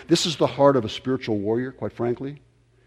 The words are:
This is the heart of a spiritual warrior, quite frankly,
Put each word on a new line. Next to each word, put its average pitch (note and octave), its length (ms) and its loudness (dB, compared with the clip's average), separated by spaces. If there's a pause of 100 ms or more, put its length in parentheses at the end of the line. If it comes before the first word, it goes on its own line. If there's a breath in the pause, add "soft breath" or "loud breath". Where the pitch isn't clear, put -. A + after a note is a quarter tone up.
This - 180 2
is D#3 100 -4
the D3 120 2
heart C#3 260 4
of A#2 100 2
a G#2+ 40 -6
spiritual B2+ 500 -4
warrior, A#2 320 -2
quite A2 220 -8
frankly, C3 480 -4 (460 soft breath)